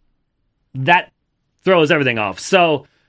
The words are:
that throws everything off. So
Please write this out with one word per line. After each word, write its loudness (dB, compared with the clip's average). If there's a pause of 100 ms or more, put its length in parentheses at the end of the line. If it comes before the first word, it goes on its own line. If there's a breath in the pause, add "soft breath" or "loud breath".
(760)
that 0 (540)
throws 2
everything 0
off. -6
So -2 (220 soft breath)